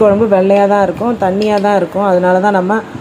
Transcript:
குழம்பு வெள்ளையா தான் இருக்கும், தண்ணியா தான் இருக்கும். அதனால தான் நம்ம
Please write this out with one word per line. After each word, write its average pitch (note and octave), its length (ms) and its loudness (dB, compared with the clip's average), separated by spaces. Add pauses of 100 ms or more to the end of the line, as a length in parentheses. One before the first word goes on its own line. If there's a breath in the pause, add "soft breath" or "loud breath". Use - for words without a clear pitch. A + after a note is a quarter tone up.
குழம்பு G#3 320 2
வெள்ளையா G3+ 380 2
தான் G3+ 140 2
இருக்கும், G#3 380 -4
தண்ணியா G#3 400 0
தான் G3+ 160 2
இருக்கும். F#3 300 -2
அதனால F3+ 340 2
தான் G3+ 140 0
நம்ம F#3 180 -2 (240)